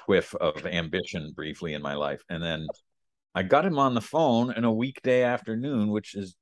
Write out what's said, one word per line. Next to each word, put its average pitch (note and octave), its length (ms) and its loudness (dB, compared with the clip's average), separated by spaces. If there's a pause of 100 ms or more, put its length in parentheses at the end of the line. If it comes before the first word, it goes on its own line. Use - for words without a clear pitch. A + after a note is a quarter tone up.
whiff F#2+ 280 2
of D#2 300 -2
ambition E2+ 680 -4
briefly D#2 400 -8
in D2 80 -8
my C#2+ 100 -4
life. D2 360 -4
And E2+ 120 -6
then D#2+ 260 -4 (680)
I F#2+ 80 0
got C#3 220 4
him E3+ 120 2
on C3+ 160 4
the A#2 80 0
phone B2+ 540 2
in A2+ 80 -2
a A2+ 100 4
weekday B2+ 500 2
afternoon, A#2+ 680 0
which G#2 260 -4
is F#2+ 260 -8